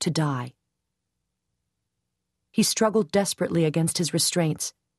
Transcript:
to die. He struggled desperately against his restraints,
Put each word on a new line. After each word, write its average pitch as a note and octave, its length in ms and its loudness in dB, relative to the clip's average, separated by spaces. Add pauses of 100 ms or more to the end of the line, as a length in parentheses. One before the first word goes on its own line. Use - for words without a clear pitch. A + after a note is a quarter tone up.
to F3 100 -2
die. C#3 440 -2 (2000)
He A3+ 120 2
struggled G#3+ 500 0
desperately F3 520 0
against D#3+ 340 0
his D#3+ 140 -2
restraints, E3 640 -2 (240)